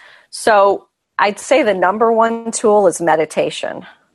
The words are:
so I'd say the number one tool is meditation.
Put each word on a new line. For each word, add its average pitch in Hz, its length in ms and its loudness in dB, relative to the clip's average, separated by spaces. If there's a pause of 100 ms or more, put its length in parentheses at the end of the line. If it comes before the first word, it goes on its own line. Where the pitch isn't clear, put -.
(300)
so 202 600 0 (300)
I'd 202 200 -2
say 285 240 0
the 208 100 0
number 202 380 0
one 226 400 0
tool 208 360 2
is 160 120 0
meditation. 156 880 -2 (300)